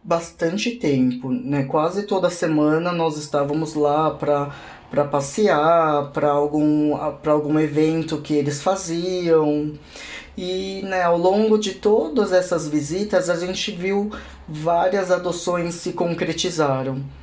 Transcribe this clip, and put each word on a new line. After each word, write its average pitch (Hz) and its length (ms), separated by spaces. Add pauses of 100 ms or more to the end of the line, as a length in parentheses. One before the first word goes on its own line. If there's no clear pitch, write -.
bastante 170 640
tempo, 131 580
né? 131 340
Quase 165 400
toda 185 260
semana 160 640
nós 165 240
estávamos 147 580
lá 147 360
pra, 143 440 (340)
pra 147 140
passear, 151 1080
pra 147 160
algum, 151 680 (240)
pra 151 120
algum 147 260
evento 156 640
que 151 120
eles 143 280
faziam. 165 1120 (640)
E, 190 460
né, 190 200
ao 170 140
longo 208 400
de 208 160
todas 226 580
essas 175 380
visitas, 151 600
a 175 60
gente 180 360
viu 196 380 (380)
várias 170 640
adoções 175 640
se - 160
concretizaram 156 1120 (200)